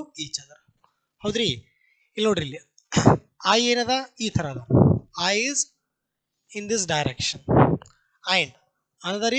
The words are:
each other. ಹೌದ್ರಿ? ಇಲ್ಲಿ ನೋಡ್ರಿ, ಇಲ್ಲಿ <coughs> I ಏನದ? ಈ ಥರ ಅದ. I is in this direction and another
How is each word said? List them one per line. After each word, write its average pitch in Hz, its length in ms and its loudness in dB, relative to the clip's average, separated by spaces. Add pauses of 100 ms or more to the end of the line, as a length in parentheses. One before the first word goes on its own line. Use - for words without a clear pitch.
(240)
each 139 200 -10
other. - 160 -20 (640)
ಹೌದ್ರಿ? 208 260 -2 (680)
ಇಲ್ಲಿ 214 120 0
ನೋಡ್ರಿ, 175 180 0
ಇಲ್ಲಿ 139 140 -14 (340)
<coughs> - 580 2
I 233 60 4 (120)
ಏನದ? 240 220 0 (320)
ಈ - 20 -2 (100)
ಥರ 160 160 -2
ಅದ. 127 80 -10 (680)
I 202 60 2 (160)
is 285 80 -4 (1000)
in 208 140 -8
this 220 120 -2 (100)
direction 143 460 -4 (960)
and 147 160 0 (580)
another 208 300 -2